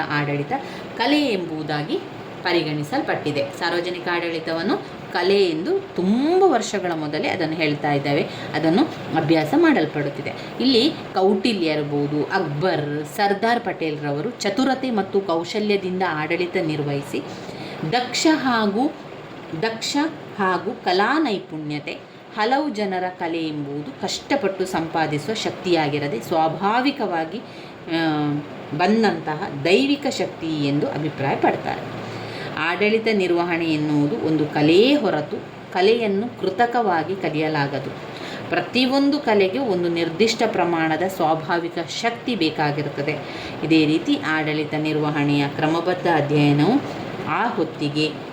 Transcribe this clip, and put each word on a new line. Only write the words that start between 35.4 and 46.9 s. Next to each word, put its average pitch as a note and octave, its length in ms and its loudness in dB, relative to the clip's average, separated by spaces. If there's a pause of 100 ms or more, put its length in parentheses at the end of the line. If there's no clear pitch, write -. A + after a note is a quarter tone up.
ಕಲೆಯನ್ನು G#3+ 680 2
ಕೃತಕವಾಗಿ G3 760 2
ಕಲಿಯಲಾಗದು. D3+ 760 -2 (580)
ಪ್ರತಿಯೊಂದು C#4 720 2
ಕಲೆಗೆ G#3 400 4
ಒಂದು F3+ 300 0
ನಿರ್ದಿಷ್ಟ E3+ 580 2
ಪ್ರಮಾಣದ E3 640 0
ಸ್ವಾಭಾವಿಕ E3+ 680 0 (240)
ಶಕ್ತಿ A#3 320 -2
ಬೇಕಾಗಿರುತ್ತದೆ. D3 800 0 (480)
ಇದೇ D#3+ 220 6
ರೀತಿ E3 420 2
ಆಡಳಿತ D3+ 480 0
ನಿರ್ವಹಣೆಯ D3 760 2
ಕ್ರಮಬದ್ಧ E3 580 0 (180)
ಅಧ್ಯಯನವು D3 580 4 (460)